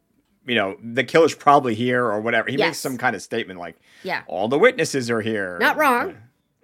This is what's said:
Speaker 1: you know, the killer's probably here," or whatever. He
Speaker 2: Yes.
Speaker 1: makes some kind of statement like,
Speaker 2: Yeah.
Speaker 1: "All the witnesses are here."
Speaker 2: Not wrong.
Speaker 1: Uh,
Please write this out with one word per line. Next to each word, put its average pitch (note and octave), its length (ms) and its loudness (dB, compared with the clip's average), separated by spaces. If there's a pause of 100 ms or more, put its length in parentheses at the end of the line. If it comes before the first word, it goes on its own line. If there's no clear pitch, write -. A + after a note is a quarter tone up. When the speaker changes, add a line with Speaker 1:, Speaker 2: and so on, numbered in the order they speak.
(460)
Speaker 1:
you A#2+ 100 0
know, G2 260 0
the A#2 220 -2
killer's D3+ 320 4
probably C3 400 4
here," B2 300 0
or G#2+ 160 -2
whatever. A2+ 280 0
He C3 80 -4
Speaker 2:
Yes. G#3 100 0
Speaker 1:
makes D3 100 -4
some C3 200 -6
kind A#2 160 0
of F#2 80 -8
statement F#2+ 380 -8
like, E2+ 160 -14 (280)
Speaker 2:
Yeah. E3+ 240 -6
Speaker 1:
"All F#2+ 200 -2
the C#3 120 0
witnesses C#3+ 500 0
are A2+ 100 0
here." G2+ 400 -4
Speaker 2:
Not C#4 180 0
wrong. C#4+ 340 0
Speaker 1:
Uh, - 20 -18 (500)